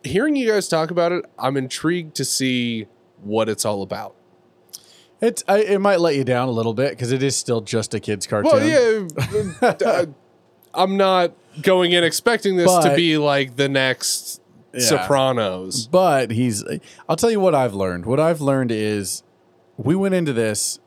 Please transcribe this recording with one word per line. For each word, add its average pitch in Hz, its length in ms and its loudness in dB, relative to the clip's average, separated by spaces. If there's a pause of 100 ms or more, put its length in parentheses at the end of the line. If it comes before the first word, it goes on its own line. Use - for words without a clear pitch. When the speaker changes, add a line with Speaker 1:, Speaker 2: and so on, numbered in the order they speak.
Speaker 1:
hearing 240 320 0
you 247 140 0
guys 202 180 0
talk 160 240 0
about 170 200 0
it, 175 140 -4 (120)
I'm 135 200 -2
intrigued 156 580 -4
to 135 100 -4
see 120 640 -2 (360)
what 110 260 0
it's 104 160 -4
all 104 160 -4
about. 98 340 -10 (1040)
Speaker 2:
It's, 233 280 -2
I, 202 120 4
it 196 200 2
might 196 200 4
let 165 160 2
you 135 80 0
down 127 240 0
a 127 40 -2
little 113 240 -2
bit 131 220 -2
'cause 120 140 -4
it 131 120 0
is 139 120 0
still 113 260 -2
just 110 320 -4
a 107 60 -4
kid's 101 280 -6
cartoon. 160 240 2
Speaker 1:
Well, 247 560 2 (540)
yeah, 247 60 4
Speaker 2:
<laughs> - 180 0
Speaker 1:
uh, 180 200 0 (680)
I'm 190 220 0
not 185 380 2 (300)
going 185 300 4
in 175 100 4
expecting 202 520 0
this 180 160 4
to 160 180 4
Speaker 2:
But 143 60 2
Speaker 1:
be 160 220 2
like 139 380 0
the 139 120 0
next - 760 -2 (320)
Speaker 2:
Yeah. 123 80 -6
Speaker 1:
Sopranos. 113 1040 0
Speaker 2:
But 147 440 2
he's, 113 320 -2 (460)
I'll 160 60 2
tell 233 160 2
you 214 80 0
what 185 160 2
I've 127 180 2
learned. 92 320 -4
What 127 140 0
I've 160 220 2
learned 135 300 0
is 107 520 -4 (520)
we 131 200 0
went 196 180 0
into 160 200 0
this 110 540 -2